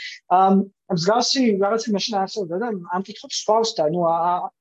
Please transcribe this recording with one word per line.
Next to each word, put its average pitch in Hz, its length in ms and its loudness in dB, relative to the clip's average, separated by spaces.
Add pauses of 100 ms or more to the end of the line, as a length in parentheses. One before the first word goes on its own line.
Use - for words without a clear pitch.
(280)
ამ, 190 280 6 (300)
მსგავსი 214 580 0 (100)
რაღაცა 202 360 0
მაშინ 202 260 -2
არსებობდა 190 420 -4
და 233 100 -4 (200)
ამ 185 160 -4
კითხვებს - 340 -12
სვავს 220 360 2
და, 156 120 0
ნუ, 175 160 0
ა, 165 160 2
ა, 175 160 0 (280)